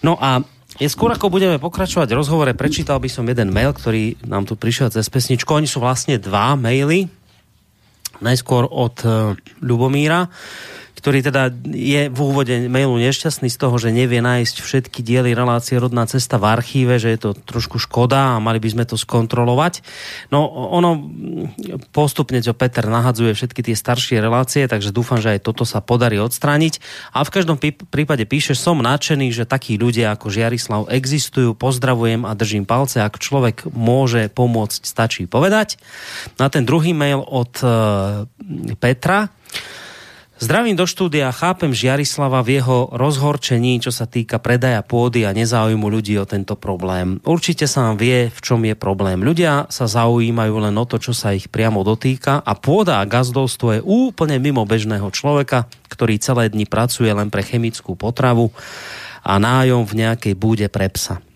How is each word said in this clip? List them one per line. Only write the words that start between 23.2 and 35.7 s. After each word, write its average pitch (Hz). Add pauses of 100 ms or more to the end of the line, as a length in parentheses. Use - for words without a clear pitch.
všetky 120
tie 117
staršie 120
relácie, 120
takže 101
dúfam, 120
že 107
aj -
toto 113
sa 117
podarí 120
odstrániť. 147 (320)
A 139
v -
každom 170
pí-, 151
prípade 143
píše: 151
„Som 147
nadšený, 135
že 113
takí 117
ľudia 117
ako 104
Žiarislav 113
existujú. 131
Pozdravujem 120
a 107
držím 104
palce. 127
Ak 107
človek 123
môže 117
pomôcť, 113
stačí -
povedať.“ 196 (560)